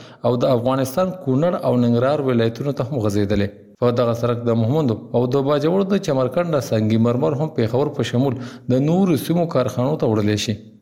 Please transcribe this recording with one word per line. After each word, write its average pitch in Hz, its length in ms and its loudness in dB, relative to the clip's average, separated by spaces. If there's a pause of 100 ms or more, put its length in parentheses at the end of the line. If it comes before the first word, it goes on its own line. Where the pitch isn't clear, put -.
(240)
او 120 80 2 (100)
د - 20 0 (120)
افغانستان 131 580 -2 (100)
کونړ 143 280 0 (140)
او 127 60 2 (100)
ننګرهار 120 360 2 (120)
ولایتونو 120 500 0
ته - 80 0
هم 127 180 -4
غځېدلې. 101 420 0 (320)
په 120 160 2
دغه 117 240 2
سړک 120 180 0 (100)
د 117 120 2
مومندو 123 340 2 (220)
او 120 40 2 (120)
د 139 160 2
باجوړ 151 400 2
د 196 180 2
چمرکنډه 143 640 0
سنگي 110 380 2
مرمر 135 340 0
هم 156 160 -2
پېښور 120 400 0
په 117 140 -2
شمول 127 240 0 (380)
د 127 140 4
نورو 175 380 4
سیمو 170 200 0 (120)
کارخانو 127 460 0
ته 143 100 2
وړلی 107 320 2
شي. 107 100 -2 (280)